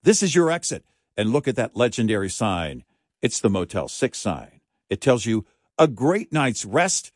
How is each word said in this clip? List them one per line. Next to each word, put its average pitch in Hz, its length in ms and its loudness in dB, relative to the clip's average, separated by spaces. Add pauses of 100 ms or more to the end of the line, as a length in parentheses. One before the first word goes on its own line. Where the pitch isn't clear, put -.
"This 208 180 6
is 170 140 0
your 165 160 4
exit." - 320 -6 (320)
And 107 160 0
look 135 160 0
at 120 80 -2
that 113 200 -4
legendary 110 540 0
sign. 85 540 -4 (380)
It's - 180 -2
the 110 100 2
Motel 90 380 -2
Six - 320 -4
sign. 71 400 -8 (300)
It 101 100 -4
tells 120 260 2
you, 110 200 0 (320)
"A 160 100 6
great 143 460 -2
night's 135 320 0
rest 160 500 -2